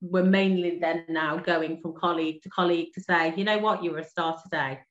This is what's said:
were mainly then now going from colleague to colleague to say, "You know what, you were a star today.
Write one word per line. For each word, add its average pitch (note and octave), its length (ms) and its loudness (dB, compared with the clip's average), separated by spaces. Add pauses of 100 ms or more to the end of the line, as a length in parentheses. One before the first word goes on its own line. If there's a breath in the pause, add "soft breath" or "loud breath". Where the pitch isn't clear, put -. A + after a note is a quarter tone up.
were F3+ 220 2
mainly F#3 560 4
then E3 300 -2
now D#3 300 -2
going D#3+ 420 -2
from D#3+ 160 -8
colleague E3 460 -2
to - 60 -18
colleague F3 460 0
to F#3+ 60 -10
say, E3 360 0
"You G3 60 0
know G#3+ 160 2
what, G#3+ 240 0
you E3+ 80 -2
were D3+ 80 -6
a D#3+ 60 -8
star E3 360 -4
today. C#3 380 -4 (120)